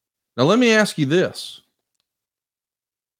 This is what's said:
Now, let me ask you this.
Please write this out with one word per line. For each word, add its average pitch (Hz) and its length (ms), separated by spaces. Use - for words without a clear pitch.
Now, 120 100
let 190 120
me 247 140
ask 214 260
you 151 80
this. 143 560